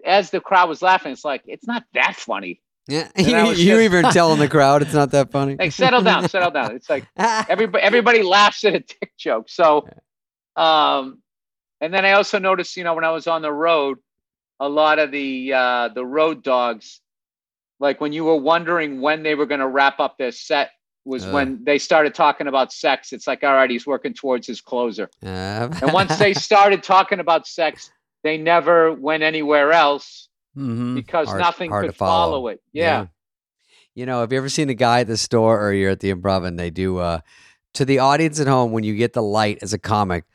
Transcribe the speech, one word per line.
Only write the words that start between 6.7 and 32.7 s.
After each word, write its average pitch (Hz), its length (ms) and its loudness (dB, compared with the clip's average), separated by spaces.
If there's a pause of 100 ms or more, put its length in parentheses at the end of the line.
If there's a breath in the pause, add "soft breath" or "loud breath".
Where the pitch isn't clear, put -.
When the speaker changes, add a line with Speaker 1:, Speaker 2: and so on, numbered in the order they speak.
Speaker 1:
It's - 140 -14
like, 135 220 -4
Speaker 2:
<laughs> - 80 -20
Speaker 1:
everyb-, 214 560 0
everybody 220 480 2
laughs 202 400 2
at 202 100 2
a 175 60 -2
dick - 400 -16
joke. 113 300 -4
So, 151 380 2 (720)
Speaker 2:
Yeah. 151 400 2
Speaker 1:
um, 135 240 -10 (600)
and 165 120 -6
then 190 120 0
I 196 80 4
also 202 260 2
noticed, 190 380 -2
you 185 60 -10
know, 170 120 -2
when 160 80 -4
I 165 80 0
was 160 160 -6
on 165 160 -2
the 151 100 -6
road, 147 440 0 (640)
a 139 100 -4
lot 151 300 2
of 147 120 0
the, 135 420 -6
uh, 123 360 0
the 127 160 -10
road 151 360 -2
dogs, 123 600 -4 (800)
like, 139 220 -2
when 147 120 -4
you 160 100 -6
were 160 140 2
wondering 160 640 -2
when 156 200 -2
they 151 140 -2
were 143 100 -2
gonna 135 220 -4
wrap 139 320 0
up 139 180 -4
their 123 140 -6
set - 400 -4 (320)
was 131 200 -8
Speaker 2:
Ugh. 95 100 -8
Speaker 1:
when 131 320 -4
they 143 120 2
started 151 380 0
talking 147 320 0
about 131 260 -2
sex. - 400 -4
It's 113 140 -12
like, 131 160 -6
"All 139 100 2
right, 131 160 4
he's 120 160 -6
working 135 300 -6
towards 127 320 -4
his 113 140 -10
closer." 113 460 -6 (160)
Speaker 2:
Uh, 98 520 -6
<laughs> - 80 -8
Speaker 1:
And 156 100 2
once 180 240 2
they 196 160 4
started 202 480 4
talking 190 380 2
about 160 260 0
sex, - 460 -6 (320)
they 156 160 -2
never 165 520 4
went 156 300 -4
anywhere 151 500 2
else 143 580 0 (280)
Speaker 3:
Mm-hmm. 123 380 -6
Speaker 1:
because 143 320 -4
Speaker 2:
Hard, 98 140 -4
Speaker 1:
nothing 170 280 -2
Speaker 2:
hard 101 140 -2
Speaker 1:
could - 80 -4
Speaker 2:
to - 60 -16
follow. 165 340 0
Speaker 1:
follow 131 160 -6
it. 104 140 -10 (100)